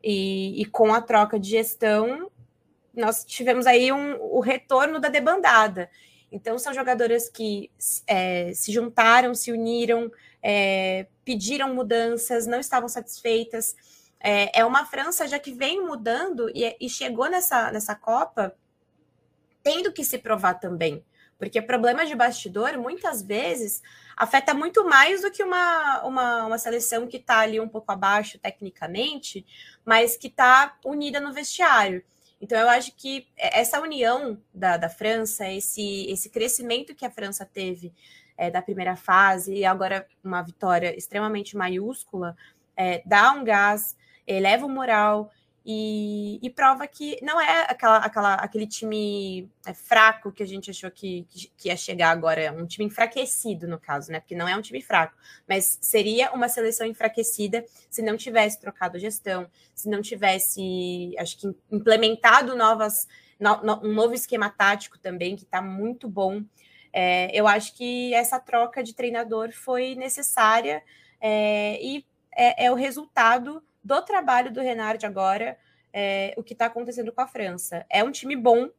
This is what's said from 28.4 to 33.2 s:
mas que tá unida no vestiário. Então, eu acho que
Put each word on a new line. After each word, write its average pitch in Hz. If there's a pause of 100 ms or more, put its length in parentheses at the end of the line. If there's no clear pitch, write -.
mas 226
que 247
tá 262
unida 294
no 285
vestiário. 254 (360)
Então, 220
eu 233
acho 247
que 269